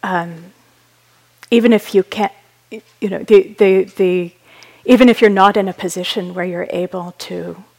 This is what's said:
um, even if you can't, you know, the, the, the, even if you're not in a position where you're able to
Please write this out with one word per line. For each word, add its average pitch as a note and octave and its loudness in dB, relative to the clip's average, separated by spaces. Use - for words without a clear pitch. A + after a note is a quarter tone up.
um, E3+ -8
even A#3 2
if G#3 -2
you F#3+ 2
can't, G#3 -6
you - -12
know, F#3 -8
the, F#3+ 4
the, F#3+ 2
the, F3+ -4
even B3 6
if A3 2
you're G#3+ 4
not G3 4
in G3 -2
a F3 -8
position F3+ -8
where F3 -6
you're F3 -8
able F3+ -8
to E3+ -14